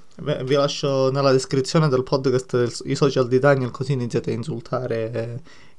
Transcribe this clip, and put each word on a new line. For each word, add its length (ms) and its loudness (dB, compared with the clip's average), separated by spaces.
Ve-, 280 -4
vi 100 0
lascio 560 0
nella 220 4
descrizione 560 2
del 140 2
podcast 540 0
del 160 0
s-, 140 -12
i 80 -2
social 340 2
di 100 2
Daniel, 320 4
così 220 -6
iniziate 380 -2
a 40 -2
insultare 760 -6
e, 320 -8